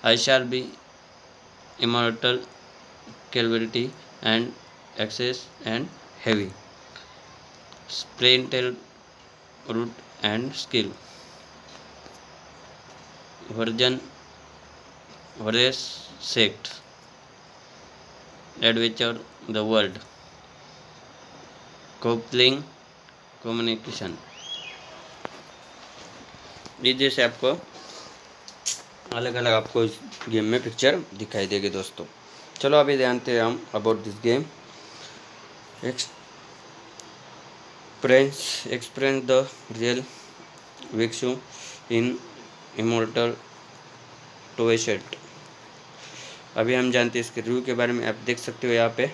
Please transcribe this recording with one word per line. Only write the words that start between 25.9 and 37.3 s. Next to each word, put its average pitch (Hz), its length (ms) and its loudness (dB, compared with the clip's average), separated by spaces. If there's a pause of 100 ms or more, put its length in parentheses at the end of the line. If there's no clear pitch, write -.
ये 127 80 6
जैसे 131 300 2
आपको 127 380 0 (1500)
अलग-अलग 120 400 0
आपको 110 320 4
इस 110 140 -2 (300)
game 110 160 2
में 117 180 2
picture 131 400 2 (120)
दिखाई 101 320 -4
देगी 98 240 0
दोस्तों। 95 340 -6 (560)
चलो 143 160 4
अभी 143 220 6
जानते 123 340 2
हैं 117 100 4
हम 113 320 0
about 107 220 2
this 104 120 -8
game। 117 340 2 (1400)
Experience, - 2750 -2